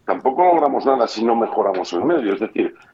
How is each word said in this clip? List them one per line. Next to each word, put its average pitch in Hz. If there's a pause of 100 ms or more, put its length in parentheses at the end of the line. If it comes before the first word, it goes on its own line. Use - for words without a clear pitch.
tampoco 127
logramos 143
nada 123
si 110
no 117
mejoramos 98
el 87
medio. 135
Es 101
decir, 101 (180)